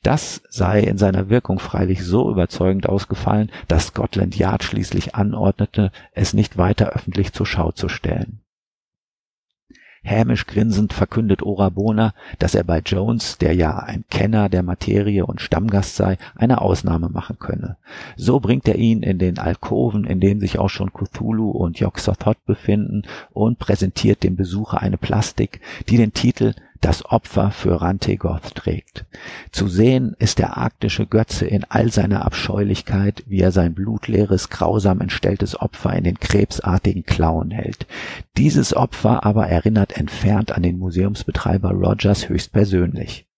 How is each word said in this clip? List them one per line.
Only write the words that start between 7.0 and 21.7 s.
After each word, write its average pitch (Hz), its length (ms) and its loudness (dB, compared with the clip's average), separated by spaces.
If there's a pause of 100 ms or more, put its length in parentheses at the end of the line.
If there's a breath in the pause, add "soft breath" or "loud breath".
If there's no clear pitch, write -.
zur 98 140 -4
Schau - 260 -2
zu - 160 -6
stellen. - 520 -6 (1600 loud breath)
Hämisch 110 440 0
grinsend 107 460 0
verkündet 104 500 0
Orabona, 101 720 0 (240 loud breath)
dass - 160 0
er 90 100 2
bei 87 140 0
Jones, 107 580 -2
der 78 180 2
ja 80 220 2
ein - 320 -8
Kenner 104 400 2
der 92 140 2
Materie 101 640 0
und 101 140 -6
Stammgast 98 560 0
sei, 95 200 2 (200 loud breath)
eine 120 240 2
Ausnahme 85 480 0
machen - 300 -8
könne. - 380 -6 (400 loud breath)
So - 240 2
bringt - 280 2
er - 80 2
ihn 113 260 2
in 92 160 0
den 90 200 0
Alkoven, 107 680 -2
in 92 160 -2
dem 101 200 4
sich 101 180 -2
auch 101 120 2
schon 95 220 -6
Cthulhu 110 580 -4
und 85 300 -2